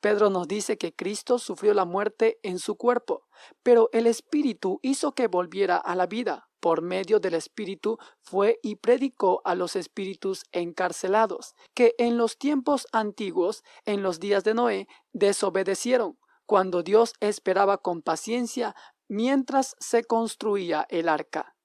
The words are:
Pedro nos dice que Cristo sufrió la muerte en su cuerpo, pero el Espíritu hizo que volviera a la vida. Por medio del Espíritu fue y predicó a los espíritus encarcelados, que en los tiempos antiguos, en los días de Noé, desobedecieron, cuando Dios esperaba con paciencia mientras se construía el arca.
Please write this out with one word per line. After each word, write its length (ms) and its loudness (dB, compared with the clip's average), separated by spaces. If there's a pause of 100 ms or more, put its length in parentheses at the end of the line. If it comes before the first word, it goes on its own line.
Pedro 280 4
nos 180 -2
dice 300 -4
que 180 -8
Cristo 440 -2
sufrió 340 0
la 140 2
muerte 560 -2
en 160 -6
su 180 -4
cuerpo, 500 -2 (360)
pero 300 6
el 140 2
Espíritu 760 0
hizo 320 -2
que 140 0
volviera 500 0
a 160 -4
la 120 2
vida. 440 -6 (100)
Por 220 2
medio 380 0
del 140 -2
Espíritu 640 -6 (220)
fue 420 0
y 140 -6
predicó 680 0
a 100 0
los 220 -4
espíritus 760 -6
encarcelados, 1000 -2 (200)
que 220 4
en 220 0
los 180 0
tiempos 560 0
antiguos, 680 -2 (240)
en 160 -2
los 180 -4
días 240 0
de 80 2
Noé, 360 0 (240)
desobedecieron, 1040 0 (260)
cuando 380 2
Dios 380 4
esperaba 580 2
con 240 -4
paciencia 720 -4 (340)
mientras 720 0
se 240 0
construía 840 -2
el 200 -2
arca. 460 -4 (100)